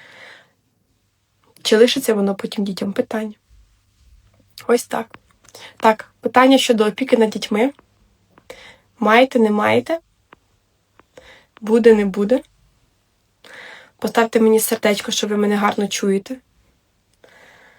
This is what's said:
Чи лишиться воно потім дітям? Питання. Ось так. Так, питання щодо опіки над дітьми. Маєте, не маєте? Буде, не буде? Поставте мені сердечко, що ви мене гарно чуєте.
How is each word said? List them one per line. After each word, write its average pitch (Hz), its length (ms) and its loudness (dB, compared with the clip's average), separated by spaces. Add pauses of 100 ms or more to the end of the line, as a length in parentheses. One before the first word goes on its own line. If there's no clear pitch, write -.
(1600)
Чи - 160 2
лишиться 247 360 2
воно 196 220 -2
потім 196 300 -8
дітям? 196 280 -8
Питання. 220 420 -8 (1300)
Ось 240 200 0
так. - 280 -10 (640)
Так, - 320 0 (120)
питання 262 360 4
щодо 214 300 0
опіки 233 300 -2
над 220 120 2
дітьми. 220 420 -4 (1300)
Маєте, 233 400 2
не 220 100 2
маєте? 220 500 -2 (1600)
Буде, 220 320 4
не 208 120 2
буде? 202 360 -2 (1600)
Поставте 226 400 0
мені 220 200 4
сердечко, 214 520 -4
що - 160 -4
ви 208 100 -4
мене 208 180 0
гарно 208 320 -2
чуєте. 196 480 -4 (1400)